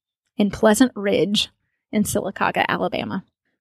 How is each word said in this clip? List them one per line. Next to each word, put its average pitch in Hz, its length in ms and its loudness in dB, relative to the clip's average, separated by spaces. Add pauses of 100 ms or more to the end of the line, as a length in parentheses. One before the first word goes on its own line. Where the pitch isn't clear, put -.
(360)
in 202 140 2
Pleasant 220 440 2
Ridge 202 560 0 (400)
in 208 140 0
Sylacauga, - 640 -2
Alabama. 180 560 -4 (360)